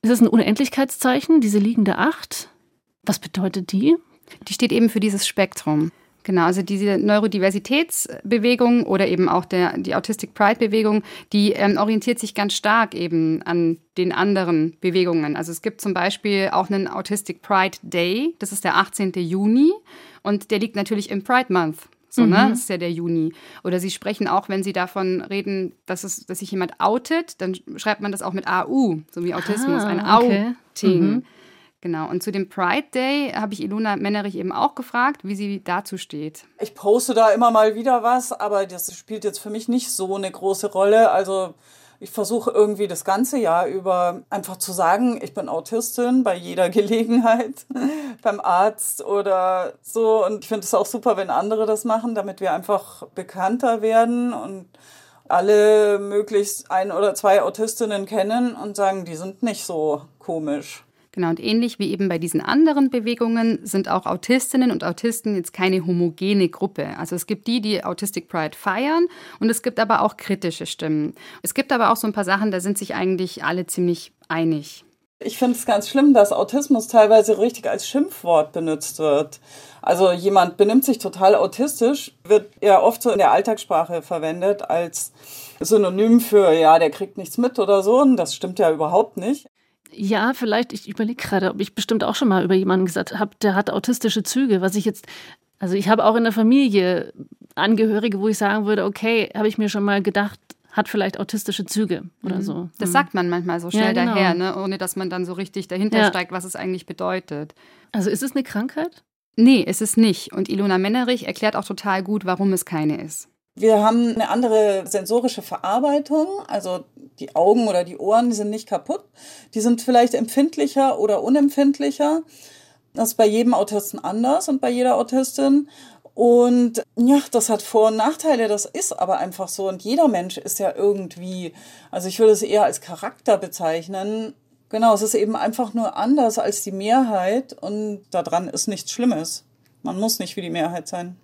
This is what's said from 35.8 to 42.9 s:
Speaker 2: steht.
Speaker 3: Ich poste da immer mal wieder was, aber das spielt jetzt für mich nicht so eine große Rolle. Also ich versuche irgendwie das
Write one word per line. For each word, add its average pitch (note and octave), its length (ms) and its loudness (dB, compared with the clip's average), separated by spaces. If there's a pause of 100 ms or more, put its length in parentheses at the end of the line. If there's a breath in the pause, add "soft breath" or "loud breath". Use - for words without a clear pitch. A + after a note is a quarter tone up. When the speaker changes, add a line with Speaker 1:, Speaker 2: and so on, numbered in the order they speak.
Speaker 2:
steht. D3+ 460 -12 (160)
Speaker 3:
Ich G#3+ 140 -10
poste A#3+ 380 2
da A3 200 6
immer A#3 180 4
mal G#3+ 240 4
wieder A#3 280 0
was, B3 300 0
aber G3+ 320 -2
das F3+ 300 -12
spielt - 300 -14
jetzt G3+ 140 -6
für G#3 120 -12
mich A3+ 180 -8
nicht A#3+ 220 -2
so F#3+ 260 -4
eine F#3+ 140 -6
große G3 420 -4
Rolle. G#3 380 6
Also F#3 420 -2 (480 soft breath)
ich G3+ 100 -18
versuche A3+ 400 -2
irgendwie G#3 380 2
das E3+ 160 -10